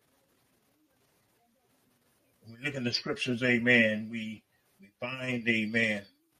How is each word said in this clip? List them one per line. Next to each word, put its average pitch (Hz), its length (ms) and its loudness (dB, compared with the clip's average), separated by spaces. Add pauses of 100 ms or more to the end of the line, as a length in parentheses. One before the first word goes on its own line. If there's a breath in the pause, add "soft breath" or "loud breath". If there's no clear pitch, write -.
(2500)
When 113 160 -18
we 127 60 -14
look 143 100 -2
in 131 100 -4
the 120 80 0
scriptures, 120 500 -2
amen, 117 680 4
we, 110 320 -10 (380)
we 98 180 -20
find, 123 480 -6
amen, 110 560 0 (380)